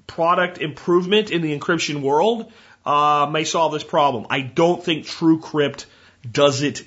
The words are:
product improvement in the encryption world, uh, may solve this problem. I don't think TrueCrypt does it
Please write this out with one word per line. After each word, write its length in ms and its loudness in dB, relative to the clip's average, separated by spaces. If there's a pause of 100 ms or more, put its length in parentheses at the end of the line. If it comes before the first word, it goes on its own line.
product 520 0
improvement 760 0
in 100 -2
the 160 -4
encryption 440 -4
world, 500 0 (340)
uh, 460 2
may 140 -2
solve 260 0
this 140 -6
problem. 440 0
I 120 -2
don't 420 0
think 220 -4
TrueCrypt 800 0 (440)
does 340 2
it 240 -4